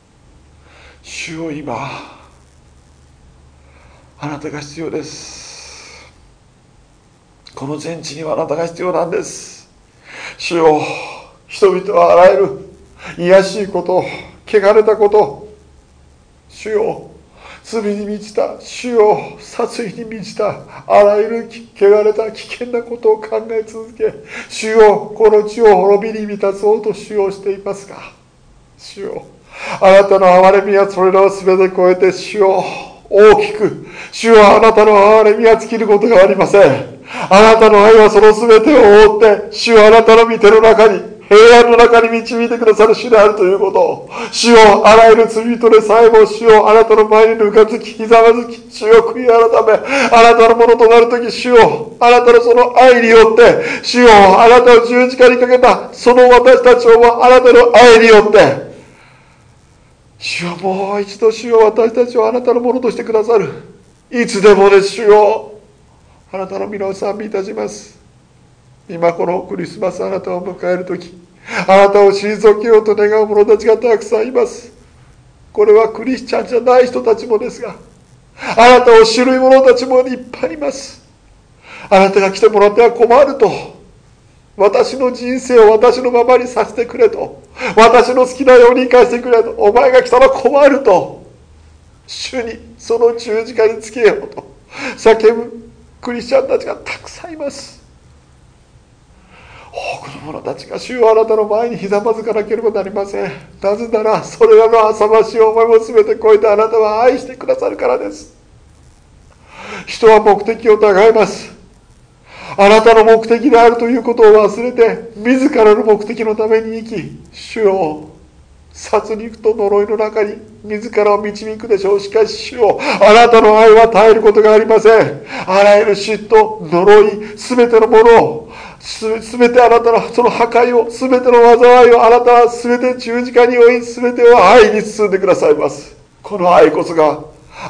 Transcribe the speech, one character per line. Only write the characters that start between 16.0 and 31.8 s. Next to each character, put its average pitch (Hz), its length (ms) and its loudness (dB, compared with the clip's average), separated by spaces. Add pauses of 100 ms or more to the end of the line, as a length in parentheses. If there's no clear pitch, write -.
主 - 220 -16
よ、 - 440 -8 (500)
罪 226 180 -10
に 208 220 -8
満 208 180 -12
ち - 120 -18
た、 - 260 -6
主 - 300 -16
よ、 214 280 0 (200)
殺 - 440 -12
意 180 120 -12
に 233 100 -16
満 220 180 -18
ち - 140 -20
た、 196 240 -8 (260)
あ 196 160 2
ら 208 140 0
ゆ 214 120 -4
る 226 200 -10
き-、 - 180 -20 (160)
汚 208 220 2
れ 214 80 -2
た 220 180 -8
危 - 120 -18
険 - 240 -16
な 240 160 -4
こ 233 160 -14
と 220 140 -2
を 220 60 -4
考 220 320 -10
え 220 120 -8
続 226 320 -18
け、 214 180 -8 (380)
主 220 220 -10
よ、 214 440 2
こ 220 140 2
の 208 140 0
地 220 180 -8
を 214 120 4
滅 202 380 -2
び 220 80 -10
に 208 60 -10
満 202 120 -12
た 196 140 -6
そ 208 220 -4
う 226 80 -6
と 214 100 -6
主 - 260 -12
を 196 120 -4
し 196 120 -16
て 202 100 -8
い 196 60 -12
ま 196 160 -12
す - 140 -20
が、 - 80 -20 (800)
主 - 240 -20
よ、 - 240 -14 (560)
あ 190 120 4
な 196 120 4
た 196 140 -2
の 190 80 0
憐 190 400 2
れ 208 60 -6
み 196 40 0
は 196 140 -2
そ 185 160 -4
れ 185 60 -2
ら 190 100 2
を 196 80 0
す 196 160 -12
べ 185 100 0
て 185 180 -2
超 180 160 0